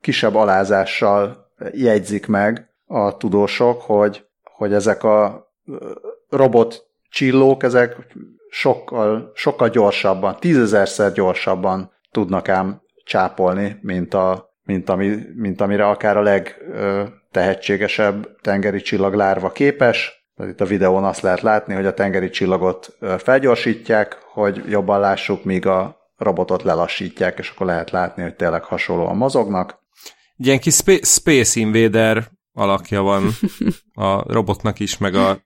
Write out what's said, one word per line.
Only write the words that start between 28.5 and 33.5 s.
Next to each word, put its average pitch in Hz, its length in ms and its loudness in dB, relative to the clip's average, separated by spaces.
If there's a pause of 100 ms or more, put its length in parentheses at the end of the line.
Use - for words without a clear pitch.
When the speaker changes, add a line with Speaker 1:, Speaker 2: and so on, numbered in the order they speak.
Speaker 1:
hasonlóan 87 520 -4
mozognak. 107 640 -2 (580)
Speaker 2:
Egy 123 100 -4
ilyen 135 120 4
kis 151 160 0
Spa-, - 300 2
Space - 560 2
Invader 110 640 2 (280)
alakja 98 500 -2
van 98 260 2 (360)